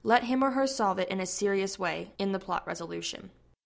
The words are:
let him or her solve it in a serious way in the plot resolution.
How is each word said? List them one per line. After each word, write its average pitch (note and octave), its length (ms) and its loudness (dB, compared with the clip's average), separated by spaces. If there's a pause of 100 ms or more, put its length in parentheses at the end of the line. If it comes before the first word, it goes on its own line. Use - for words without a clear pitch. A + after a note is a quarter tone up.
let A#3+ 220 4
him C4 200 2
or C4+ 60 4
her C4+ 160 2
solve G3+ 320 2
it F#3 100 0
in F#3+ 100 -2
a F#3 60 -2
serious G3 540 0
way E3+ 400 -4
in G3 140 0
the F#3+ 60 0
plot F3+ 280 -4
resolution. E3+ 640 -6 (360)